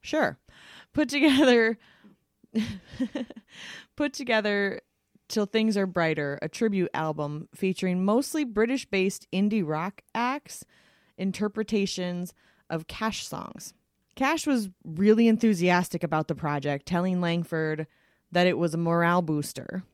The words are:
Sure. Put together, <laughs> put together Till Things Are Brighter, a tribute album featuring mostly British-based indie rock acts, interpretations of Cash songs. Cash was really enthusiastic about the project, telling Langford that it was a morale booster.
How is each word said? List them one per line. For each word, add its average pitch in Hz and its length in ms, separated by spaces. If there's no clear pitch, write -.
Sure. - 380
Put 302 160
together, 262 680
<laughs> 220 40
put 294 160
together 208 680
Till 208 180
Things 220 300
Are 196 100
Brighter, 156 540
a - 80
tribute 196 460
album 151 600
featuring 185 500
mostly 277 400
British-based 214 880
indie 202 340
rock 156 360
acts, 247 500
interpretations 190 1160
of 160 160
Cash - 400
songs. - 480
Cash 294 320
was 233 240
really 214 440
enthusiastic 180 760
about 156 240
the 160 60
project, 143 520
telling 180 340
Langford 160 680
that 175 160
it 180 100
was 165 160
a 165 60
morale 170 440
booster. 156 600